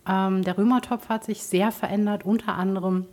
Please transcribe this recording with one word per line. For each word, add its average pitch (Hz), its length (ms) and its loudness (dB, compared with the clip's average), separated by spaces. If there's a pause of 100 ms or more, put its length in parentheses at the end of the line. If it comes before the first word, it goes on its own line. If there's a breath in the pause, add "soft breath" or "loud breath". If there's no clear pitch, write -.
Ähm, 190 380 2
der 180 120 -2
Römertopf 233 520 2
hat 220 160 -4
sich - 180 -6
sehr - 300 2
verändert, 208 500 0
unter 220 300 0
anderem 185 600 0